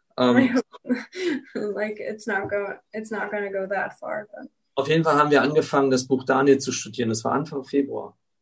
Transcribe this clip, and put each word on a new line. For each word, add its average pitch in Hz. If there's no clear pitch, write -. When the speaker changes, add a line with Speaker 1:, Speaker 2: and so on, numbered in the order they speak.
Speaker 1:
ähm, 247
Speaker 2:
I 262
hope, 254
<laughs> 208
like, 214
it's -
not 202
go-, 202
it's 220
not 202
gonna 202
go 196
that -
far, 208
but -
Speaker 1:
auf 135
jeden 160
Fall 156
haben 147
wir 139
angefangen, 143
das 127
Buch 131
Daniel 139
zu 131
studieren. 113
Das 113
war 113
Anfang 147
Februar. 110